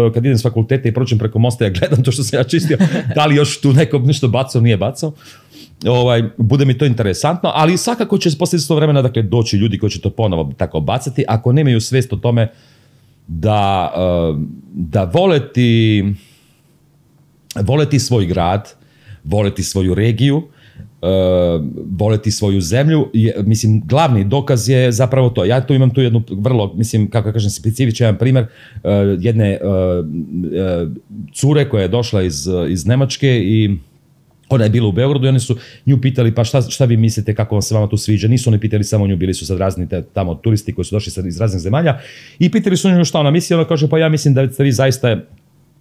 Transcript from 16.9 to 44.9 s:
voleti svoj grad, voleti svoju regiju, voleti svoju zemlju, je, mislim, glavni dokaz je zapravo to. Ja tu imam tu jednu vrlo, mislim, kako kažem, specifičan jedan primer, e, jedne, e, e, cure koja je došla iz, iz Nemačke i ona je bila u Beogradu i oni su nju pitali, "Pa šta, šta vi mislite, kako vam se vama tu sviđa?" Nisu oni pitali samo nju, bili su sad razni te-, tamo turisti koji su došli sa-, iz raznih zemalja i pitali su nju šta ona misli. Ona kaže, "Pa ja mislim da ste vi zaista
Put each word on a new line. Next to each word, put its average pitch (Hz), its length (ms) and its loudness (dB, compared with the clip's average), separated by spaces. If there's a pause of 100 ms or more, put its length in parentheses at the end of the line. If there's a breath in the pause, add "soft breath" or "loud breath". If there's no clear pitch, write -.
voleti 135 420 2
svoj 113 260 0
grad, 90 480 -2 (500 soft breath)
voleti 98 400 -2
svoju 92 320 -2
regiju, 120 480 0 (1500 loud breath)
voleti 104 420 0
svoju 98 300 0
zemlju, 135 520 0
je, 110 260 2
mislim, 110 420 2
glavni 131 420 2
dokaz 120 460 0
je 127 220 2
zapravo 127 380 2
to. 104 160 0
Ja 120 160 2
tu 131 120 -2
imam 131 160 4
tu 131 120 2
jednu 117 300 2
vrlo, 104 440 -2
mislim, 107 340 0
kako 110 220 -2
kažem, 107 180 -2
specifičan 113 560 -2
jedan 107 120 2
primer, 127 280 2 (300 loud breath)
e, - 140 -4 (300)
jedne, 107 300 2
e, 98 60 0
e, - 40 -6 (1700)
cure 143 320 0
koja 107 160 -2
je 92 60 0
došla 110 340 -2
iz, 78 260 -4 (220)
iz 87 160 -4
Nemačke 131 440 0
i 107 480 2 (720)
ona 131 140 2
je 107 60 2
bila 113 180 2
u 104 40 0
Beogradu 131 340 0
i 135 40 2
oni 135 100 2
su 120 160 -2 (300 loud breath)
nju 131 160 2
pitali, 120 340 0
"Pa 120 80 2
šta, 127 180 0
šta 120 240 -2
vi 117 120 2
mislite, 110 380 0
kako 107 200 -2
vam 101 60 2
se 107 140 -2
vama 107 140 0
tu 107 80 0
sviđa?" 107 300 0
Nisu 123 220 2
oni 107 100 4
pitali 107 240 0
samo 101 240 0
nju, 98 100 0
bili 92 160 0
su 90 120 -10
sad 92 120 -4
razni 92 320 -4
te-, 90 140 -4
tamo 90 320 -4
turisti 110 380 -2
koji 90 120 -6
su - 100 -6
došli 104 160 -4
sa-, 95 160 -8
iz 87 120 -8
raznih 98 220 -2
zemalja 135 380 0 (400 loud breath)
i 175 120 2
pitali 202 260 0
su 196 140 0
nju 175 140 4
šta 165 140 -2
ona 143 120 2
misli. 175 240 0
Ona 165 100 2
kaže, 151 240 0
"Pa 156 80 0
ja 160 120 2
mislim 151 240 2
da 135 140 2
ste 135 160 -2
vi 139 80 2
zaista 127 460 0 (640)